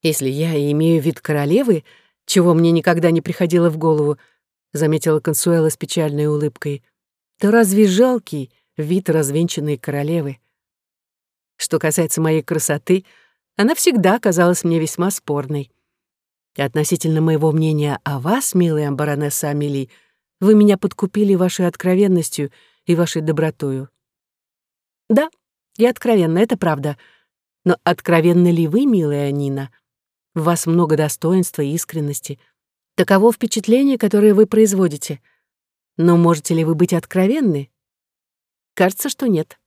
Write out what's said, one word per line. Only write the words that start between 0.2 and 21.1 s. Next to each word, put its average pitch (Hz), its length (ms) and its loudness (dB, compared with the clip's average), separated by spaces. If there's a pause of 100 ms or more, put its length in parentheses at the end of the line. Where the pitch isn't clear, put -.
я 160 260 -4
и 147 180 0
имею 160 300 2
вид 151 180 -4
королевы, 160 640 0 (420)
чего 175 280 2
мне 165 160 4
никогда 170 400 2
не 165 100 0
приходило 170 500 0
в 156 60 -6
голову, 151 420 0 (540)
заметила 156 480 0
Консуэла 165 480 0
с 147 80 -4
печальной 151 500 -4
улыбкой, 147 560 -4 (560)
то 202 120 0
разве 214 360 4
жалкий 196 640 0 (260)
вид 175 320 -2
развенчанной 151 680 -2
королевы? 143 600 -6 (1160)
Что - 220 -4
касается 160 420 -2
моей 160 220 0
красоты, 160 600 -2 (520)
она 233 180 2
всегда 226 440 2
казалась 175 460 2
мне 165 140 0
весьма 175 320 -4
спорной. 143 600 -6 (880)
И 139 60 -4
относительно 156 580 -2
моего 160 320 0
мнения 151 520 -2
о 139 140 -6
вас, 202 360 -4
милая 156 360 0
баронесса 147 600 -4
Амели, 143 400 -4 (500)
вы 208 140 4
меня 208 240 6
подкупили 202 560 -2